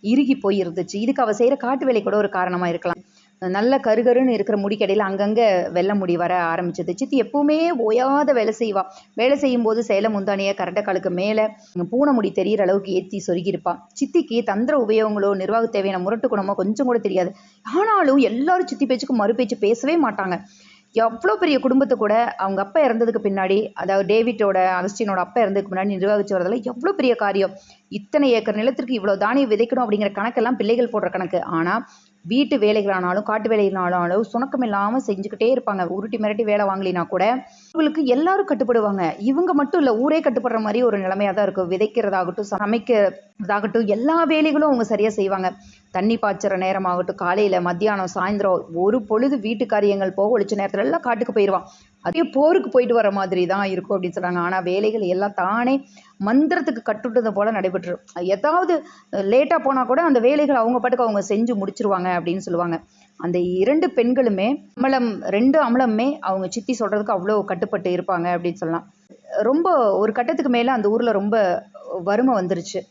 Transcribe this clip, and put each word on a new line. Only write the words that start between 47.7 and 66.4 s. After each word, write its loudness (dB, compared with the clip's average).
சாயந்தரம், 0
ஒரு 0
பொழுது 0
வீட்டு -4
காரியங்கள் 0
போக 2
ஒழிச்ச -2
நேரத்துல -4
எல்லாம் 0
காட்டுக்கு -2
போயிருவான். 2
அதே -2
போருக்கு 2
போயிட்டு 2
வர 4
மாதிரி 0
தான் 0
இருக்கும் -4
அப்படின்னு -6
சொல்றாங்க. -2
ஆனா -2
வேலைகள் 0
எல்லாம் -2
தானே 0
மந்திரத்துக்கு 0
கட்டுட்டது 0
போல 0
நடைபெற்றுரும். -4
ஏதாவது 0
லேட்டா 2
போனா 0
கூட 2
அந்த 4
வேலைகள் 4
அவங்க 2
பாட்டுக்கு 2
அவங்க 0
செஞ்சு 0
முடிச்சிருவாங்க -2
அப்படின்னு -2
சொல்லுவாங்க. -2
அந்த -2
இரண்டு 2
பெண்களுமே, 0
அமலம், 0
ரெண்டு 4
அமலமுமே 2
அவங்க -4